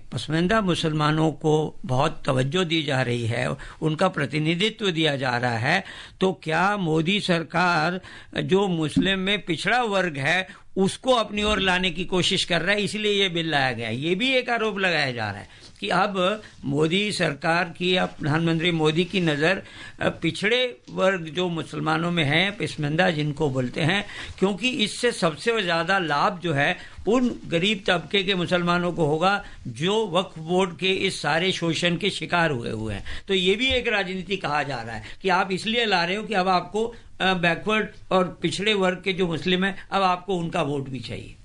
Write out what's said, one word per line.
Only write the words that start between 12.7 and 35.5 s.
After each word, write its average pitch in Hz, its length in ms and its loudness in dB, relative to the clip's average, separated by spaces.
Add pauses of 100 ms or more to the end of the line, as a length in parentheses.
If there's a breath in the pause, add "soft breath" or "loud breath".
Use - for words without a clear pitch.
है, 208 80 0
इसलिए 202 400 0
ये 190 60 2
बिल 165 220 -2
लाया 135 220 2
गया 113 160 -4
है? 110 80 -2
ये 156 180 0
भी 247 180 0
एक 254 180 0
आरोप 220 280 -2
लगाया 156 340 0
जा 110 180 -4
रहा 101 100 -8
है 101 80 -16 (320 loud breath)
कि 196 80 -6
अब 190 540 0 (220 loud breath)
मोदी 160 480 2
सरकार 165 680 0
की 180 180 2
या 185 100 2
प्रधानमंत्री 165 640 0
मोदी 156 340 4
की 180 160 0
नज़र, 165 420 2 (400 loud breath)
अ, - 60 2
पिछड़े 214 720 0 (100)
वर्ग 185 340 2
जो 165 240 -2
मुसलमानों 160 640 -2
में 170 140 2
हैं, 175 320 2
पसमानदा 156 540 0
जिनको 147 400 0
बोलते 127 300 -2
हैं, 196 260 2 (320 loud breath)
क्योंकि 202 300 0
इससे 240 440 0
सबसे 214 500 0
ज़्यादा 170 360 2
लाभ 170 420 0
जो 170 140 0
है 143 220 2 (320 loud breath)
उन 247 380 2
गरीब 202 400 0
तबके 180 360 0
के 190 120 0
मुसलमानों 175 580 0
को 160 140 0
होगा 180 380 2 (240 loud breath)
जो 185 460 -2
वक्फ 175 240 -2
बोर्ड 175 380 0
के 175 140 -2
इस 190 320 -2
सारे 165 300 0
शोषण 170 440 0
के 185 140 0
शिकार 170 400 0
हुए 123 200 -4
हुए 110 240 -4
हैं। 95 100 -8 (240 loud breath)
तो 196 60 0
ये 190 220 4
भी 247 100 0
एक 254 220 0
राजनीति 190 480 -2
कहा 147 260 -2
जा 139 140 -4
रहा 113 200 -8
है 107 60 -10 (200 loud breath)
कि 185 60 0
आप 190 240 2